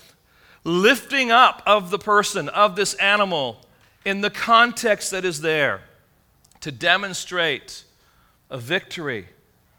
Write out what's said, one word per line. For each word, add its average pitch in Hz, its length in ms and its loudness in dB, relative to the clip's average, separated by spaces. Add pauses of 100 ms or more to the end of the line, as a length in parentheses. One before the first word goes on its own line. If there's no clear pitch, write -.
(640)
lifting 233 680 0
up 233 340 4
of 196 240 2
the 196 80 -2
person, 196 520 0
of 202 260 2
this 196 200 -2
animal, 185 680 0 (400)
in 196 160 -2
the 202 80 -2
context 233 800 2
that 185 160 -4
is 156 160 -4
there, 147 400 0 (800)
to 156 100 -10
demonstrate 170 1120 -2 (680)
a 135 60 -8
victory 127 720 -8 (520)